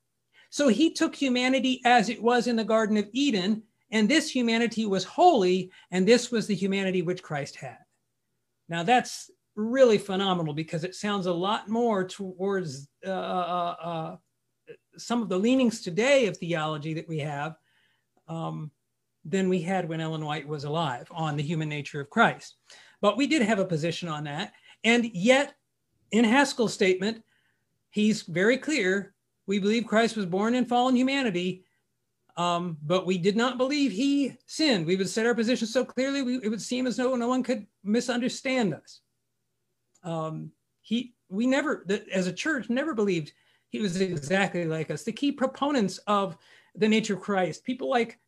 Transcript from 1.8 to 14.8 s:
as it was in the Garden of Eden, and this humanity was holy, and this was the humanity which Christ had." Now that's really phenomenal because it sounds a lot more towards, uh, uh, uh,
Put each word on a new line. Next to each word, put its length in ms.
as 240
it 140
was 240
in 100
the 80
Garden 320
of 160
Eden, 520
and 180
this 220
humanity 560
was 180
holy, 640
and 160
this 240
was 160
the 80
humanity 480
which 200
Christ 340
had." 220
Now 160
that's 460
really 420
phenomenal 560
because 300
it 100
sounds 320
a 60
lot 360
more 380
towards, 840
uh, 60
uh, 720
uh, 340